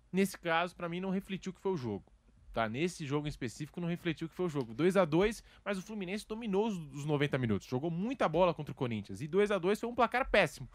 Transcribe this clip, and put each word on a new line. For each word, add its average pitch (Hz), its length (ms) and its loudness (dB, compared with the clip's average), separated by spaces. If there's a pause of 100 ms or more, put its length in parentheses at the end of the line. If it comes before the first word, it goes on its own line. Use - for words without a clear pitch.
(120)
nesse 190 260 2
caso, 170 360 0
pra 175 140 -6
mim, 170 120 -4
não 190 100 -4
refletiu 190 400 -4
o 180 40 -14
que - 60 -20
foi 196 120 -2
o 180 40 0
jogo. 107 280 -4 (480)
Tá? 113 160 2
Nesse 156 380 -4
jogo 147 200 -2
em 147 40 -2
específico, 147 500 -8
não 170 80 -2
refletiu 165 380 -4
o - 20 -10
que - 80 -14
foi 180 100 -2
o - 20 -2
jogo. 127 260 -4
Dois 165 220 4
a 185 100 6
dois, 190 360 2 (220)
mas 196 140 -2
o 180 40 -8
Fluminense 202 460 -8
dominou 220 400 0
os, 202 80 -2 (180)
os 143 120 -8
noventa 147 320 2
minutos. 110 280 0
Jogou 139 240 -2
muita 202 380 0
bola 170 260 4
contra 143 180 -8
o - 20 -8
Corinthians. 107 480 -4
E 156 60 -6
dois 202 220 2
a 202 80 2
dois 190 220 0
foi 233 80 -4
um 240 60 -6
placar 240 360 2
péssimo, 170 440 4